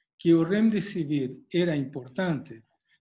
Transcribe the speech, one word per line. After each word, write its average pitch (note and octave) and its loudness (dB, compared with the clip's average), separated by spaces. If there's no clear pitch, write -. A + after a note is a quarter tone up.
que E3+ 4
o E3 6
remdesivir E3+ 0
era F3 0
importante, C3+ -6